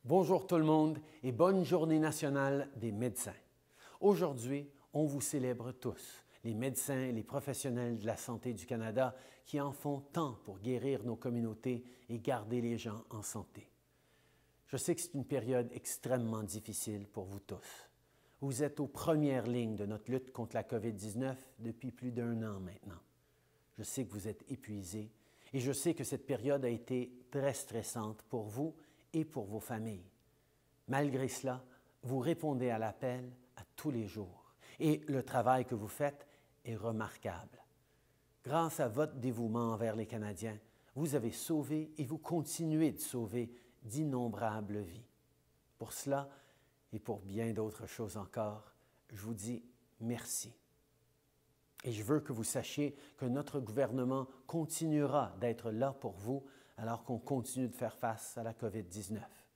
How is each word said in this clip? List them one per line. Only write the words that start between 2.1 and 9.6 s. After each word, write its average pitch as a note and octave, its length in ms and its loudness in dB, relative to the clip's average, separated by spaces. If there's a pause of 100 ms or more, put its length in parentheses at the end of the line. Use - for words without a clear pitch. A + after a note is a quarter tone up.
des A2 160 -2
médecins. G#2+ 420 -2 (680)
Aujourd'hui, C#3+ 680 4 (240)
on D3+ 120 4
vous C#3+ 160 2
célèbre B2 520 0
tous, - 520 -6 (200)
les A#2 100 0
médecins C3 460 0
et B2+ 120 0
les A2 100 0
professionnels B2 760 0
de G2+ 80 -4
la A2 100 2
santé A#2+ 380 -4
du G2+ 100 -8
Canada A2+ 500 2 (300)
qui D3 160 -2